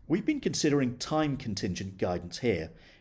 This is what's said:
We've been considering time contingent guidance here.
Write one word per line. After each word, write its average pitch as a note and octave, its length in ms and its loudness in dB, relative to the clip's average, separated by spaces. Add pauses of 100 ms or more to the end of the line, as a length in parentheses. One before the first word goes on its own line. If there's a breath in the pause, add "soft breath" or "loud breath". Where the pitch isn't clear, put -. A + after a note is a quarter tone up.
We've D#3+ 180 0
been D4+ 140 2
considering C#3+ 580 2
time D#3 400 0
contingent G2 600 -4
guidance F2 400 -2
here. E2+ 320 0 (300 loud breath)